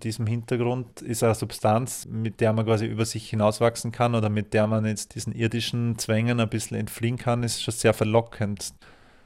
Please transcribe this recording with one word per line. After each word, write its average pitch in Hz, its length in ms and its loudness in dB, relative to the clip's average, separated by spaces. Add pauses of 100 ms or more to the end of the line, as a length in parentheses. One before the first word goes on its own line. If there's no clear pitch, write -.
diesem 113 240 -4
Hintergrund 120 760 -2
ist 120 220 -4
eine 110 120 6
Substanz, 110 720 -2
mit 110 300 -4
der 110 140 4
man 110 120 0
quasi 110 220 2
über 110 180 -2
sich - 240 -8
hinauswachsen 113 640 2
kann 120 240 2
oder 110 140 2
mit 107 240 -2
der 107 120 4
man 110 200 2
jetzt 107 280 -4
diesen 113 200 -8
irdischen 117 680 -2
Zwängen 117 400 2
ein 113 100 2
bisschen 110 280 -4
entfliehen 117 400 -2
kann, 120 260 0
ist 117 180 -2
schon 110 120 -4
sehr 110 200 4
verlockend. 107 800 0 (520)